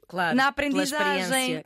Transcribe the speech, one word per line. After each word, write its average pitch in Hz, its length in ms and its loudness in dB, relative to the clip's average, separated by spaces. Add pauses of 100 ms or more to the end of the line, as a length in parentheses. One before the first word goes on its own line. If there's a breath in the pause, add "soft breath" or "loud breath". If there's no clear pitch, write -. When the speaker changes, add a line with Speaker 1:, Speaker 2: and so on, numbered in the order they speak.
Speaker 1:
Claro, 175 300 0
Speaker 2:
na 262 60 4 (100)
Speaker 1:
pela 285 160 -2 (140)
Speaker 2:
aprendizagem, 294 400 0
Speaker 1:
experiência, 254 440 -2